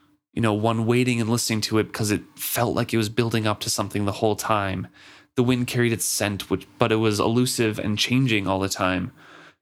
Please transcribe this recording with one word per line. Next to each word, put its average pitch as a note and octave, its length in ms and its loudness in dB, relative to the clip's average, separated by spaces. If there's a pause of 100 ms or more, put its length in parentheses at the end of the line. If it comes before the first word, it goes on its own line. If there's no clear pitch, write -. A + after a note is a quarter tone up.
(340)
you - 80 -2
know, A2 100 2
one A2+ 320 0
waiting A#2+ 340 2
and A2+ 120 0
listening A2+ 320 0
to A2 160 0
it G#2 60 4
because G#2 260 -4
it G2 100 2 (160)
felt - 400 -2
like A#2 160 -2
it A2+ 60 0
was G#2+ 100 0
building A2+ 380 0
up G#2+ 140 0
to - 100 -6
something G#2 340 -2
the G2+ 160 0
whole G#2+ 160 2
time. G2 500 -2 (500)
The C3 80 2
wind B2 240 2
carried A#2+ 260 0
its - 100 -4
scent, G2+ 460 -2
which, F#2+ 180 -4 (100)
but A2+ 140 4
it A2+ 40 4
was A2 220 2
elusive A#2 600 2
and G#2+ 200 -2
changing A#2 480 2
all F#2+ 140 0
the F#2+ 80 0
time. F#2 440 -2 (500)